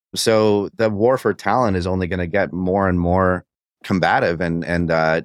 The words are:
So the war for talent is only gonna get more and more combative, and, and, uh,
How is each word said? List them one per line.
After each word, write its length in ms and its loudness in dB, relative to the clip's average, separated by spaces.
So 580 2
the 160 0
war 280 2
for 160 -2
talent 440 0
is 80 -4
only 220 -2
gonna 200 -4
get 240 -2
more 380 0
and 100 0
more 460 2
combative, 580 0
and, 240 -4
and, 240 -2
uh, 360 2